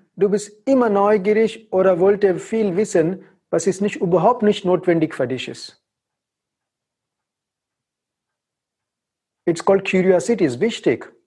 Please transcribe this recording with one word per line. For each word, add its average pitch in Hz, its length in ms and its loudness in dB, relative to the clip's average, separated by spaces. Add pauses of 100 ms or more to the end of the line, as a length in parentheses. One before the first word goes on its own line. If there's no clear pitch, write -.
(160)
du 196 140 0
bist - 380 -6
immer 247 220 2
neugierig 208 840 0
oder 185 260 2
wollte 190 400 2
viel 214 380 -4
wissen, 190 480 0 (240)
was - 180 -2
ist 190 140 0
nicht, 202 160 -2
überhaupt 190 460 2
nicht 208 220 0
notwendig 175 500 0
für 127 120 -2
dich 123 200 -8
ist. - 360 -18 (3500)
It's 165 200 -2
called 196 240 0
curiosity, 185 560 0
ist 123 140 -2
wichtig. 170 520 -4 (160)